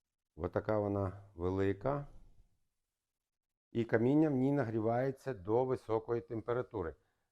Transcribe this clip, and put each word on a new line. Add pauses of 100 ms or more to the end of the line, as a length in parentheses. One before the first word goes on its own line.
(360)
Отака
вона (120)
велика. (1600)
І
каміння
в
ній
нагрівається
до
високої
температури, (360)